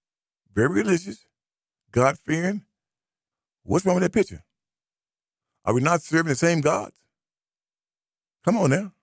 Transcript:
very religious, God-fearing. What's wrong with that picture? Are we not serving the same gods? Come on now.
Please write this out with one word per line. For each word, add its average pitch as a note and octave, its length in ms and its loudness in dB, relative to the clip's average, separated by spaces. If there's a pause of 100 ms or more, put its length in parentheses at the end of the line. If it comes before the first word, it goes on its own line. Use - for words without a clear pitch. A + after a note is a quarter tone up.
(540)
very A#2 140 2
religious, G3 580 -2 (640)
God-fearing. D#3+ 720 -2 (1000)
What's E3 240 -2
wrong F3+ 100 2
with F#3 80 0
that F3+ 80 -2
picture? - 320 -2 (1200)
Are G2+ 80 -2
we B2 80 2
not D#3 220 0
serving E3 260 0
the C#3 60 0
same E3 260 0
gods? C3+ 340 -2 (1500)
Come G#3+ 140 0
on E3 120 2
now. F#3 220 -2 (100)